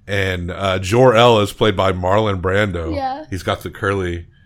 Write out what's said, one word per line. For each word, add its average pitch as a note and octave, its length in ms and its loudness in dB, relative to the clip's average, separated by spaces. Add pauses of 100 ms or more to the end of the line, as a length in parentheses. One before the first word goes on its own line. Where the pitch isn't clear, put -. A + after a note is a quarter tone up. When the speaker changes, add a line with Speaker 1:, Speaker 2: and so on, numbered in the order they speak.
(100)
Speaker 1:
and, F#2+ 400 -4
uh, F#2+ 300 -4
Jor-El A#2 600 4
is G2+ 120 -2
played G#2+ 240 0
by F#2+ 160 2
Marlon F#2+ 500 0
Brando. F#2 540 -2
Speaker 2:
Yeah. - 340 -8
Speaker 1:
He's F#2 140 -8
got G2 180 -4
the - 80 -10
curly. F#2 560 -4 (200)